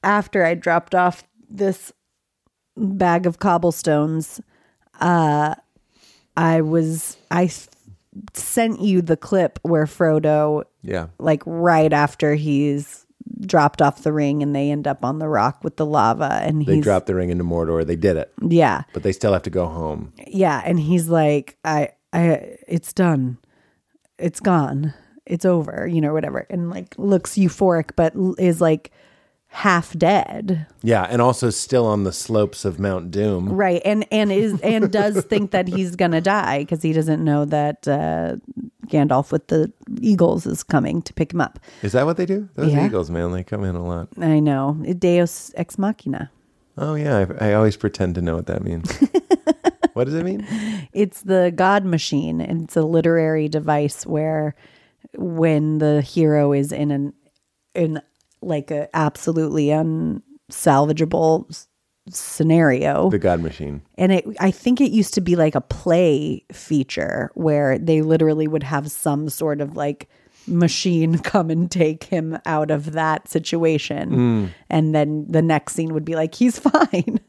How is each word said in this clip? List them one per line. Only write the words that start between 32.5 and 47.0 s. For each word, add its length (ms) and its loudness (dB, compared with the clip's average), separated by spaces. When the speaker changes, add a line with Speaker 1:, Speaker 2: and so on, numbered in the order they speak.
Speaker 2:
of 140 -4
Mount 320 -4
Doom. 420 0
Speaker 1:
Right, 320 0
and, 260 0
and 200 2
is, 300 0
and 300 0
does 340 0
Speaker 2:
<laughs> 40 -20
Speaker 1:
think 220 0
that 160 0
he's 280 -2
gonna 260 2
die 460 0
'cause 140 -4
he 100 0
doesn't 320 2
know 220 2
that, 420 -2
uh, 500 -2
Gandalf 440 2
with 160 -2
the 240 0
eagles 460 2
is 160 -6
coming 400 0
to 100 -16
pick 200 -4
him 60 -4
up. 180 -4
Speaker 2:
Is 100 -2
that 120 4
what 120 0
they 80 -2
do? 300 -4
Those 180 2
Speaker 1:
Yeah. 140 4
Speaker 2:
eagles, 240 -2
man, 200 -2
they 120 -4
come 200 -6
in 120 -2
a 100 -6
lot. 240 -6
Speaker 1:
I 200 2
know. 340 0
Deus 560 0
ex 220 -8
machina. 520 -6
Speaker 2:
Oh, 180 -4
yeah, 300 2